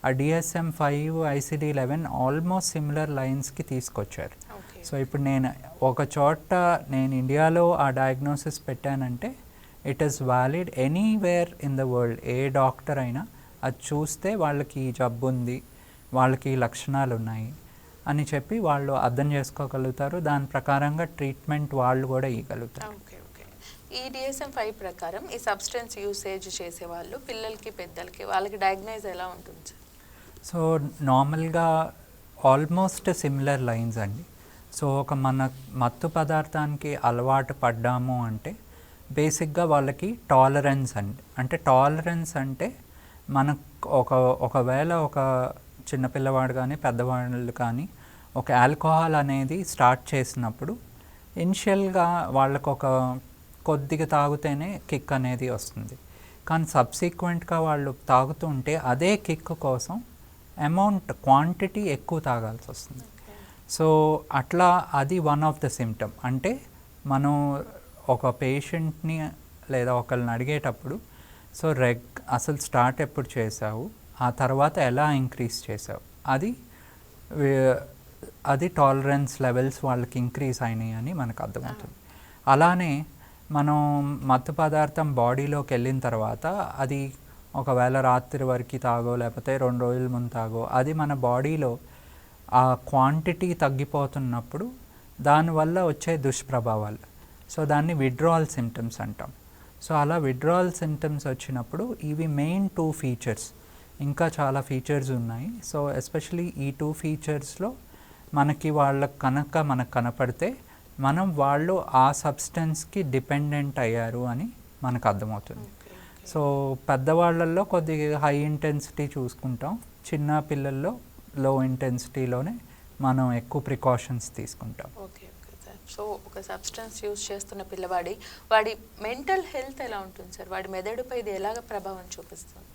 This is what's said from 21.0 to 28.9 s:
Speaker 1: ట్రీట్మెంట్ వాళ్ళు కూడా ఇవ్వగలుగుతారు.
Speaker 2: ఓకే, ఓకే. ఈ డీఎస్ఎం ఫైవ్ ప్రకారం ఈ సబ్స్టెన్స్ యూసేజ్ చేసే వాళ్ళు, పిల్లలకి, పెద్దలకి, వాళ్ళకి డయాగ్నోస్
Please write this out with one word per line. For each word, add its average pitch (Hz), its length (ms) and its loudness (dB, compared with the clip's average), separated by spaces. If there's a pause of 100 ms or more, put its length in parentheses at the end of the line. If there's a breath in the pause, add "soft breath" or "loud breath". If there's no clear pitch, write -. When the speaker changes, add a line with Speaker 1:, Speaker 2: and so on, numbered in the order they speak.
Speaker 1:
ట్రీట్మెంట్ 147 680 -4
వాళ్ళు 131 320 2
కూడా 131 220 0
ఇవ్వగలుగుతారు. 113 600 -8
Speaker 2:
ఓకే, 139 280 -18
ఓకే. - 280 -20 (600 loud breath)
ఈ - 20 -10
డీఎస్ఎం 269 420 -8
ఫైవ్ 214 300 -6
ప్రకారం 180 540 -10
ఈ 240 40 -10
సబ్స్టెన్స్ 226 600 -6
యూసేజ్ 196 640 -8
చేసే 175 240 -12
వాళ్ళు, 175 320 -10
పిల్లలకి, 220 520 -12
పెద్దలకి, 175 540 -14
వాళ్ళకి 196 320 -2
డయాగ్నోస్ 196 500 -2